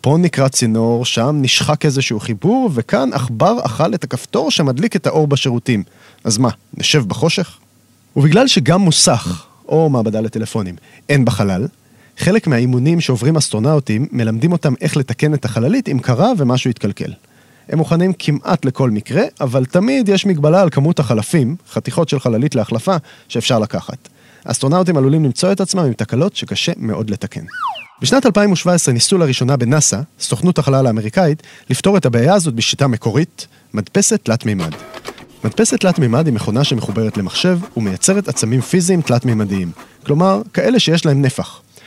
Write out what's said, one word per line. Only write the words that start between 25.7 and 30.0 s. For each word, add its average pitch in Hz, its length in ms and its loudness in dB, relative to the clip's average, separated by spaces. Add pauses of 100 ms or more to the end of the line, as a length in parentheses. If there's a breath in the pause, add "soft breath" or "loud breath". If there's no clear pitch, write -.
עם 123 100 0
תקלות 117 420 -2
שקשה - 420 -4
מאוד 107 320 -4
לתקן. - 340 -8 (580)
בשנת 254 240 2
אלפיים 208 260 4
ושבע 180 220 2
עשרה 156 200 2
ניסו 120 240 2
לראשונה 135 400 2
בנאס"א, 123 420 2 (200)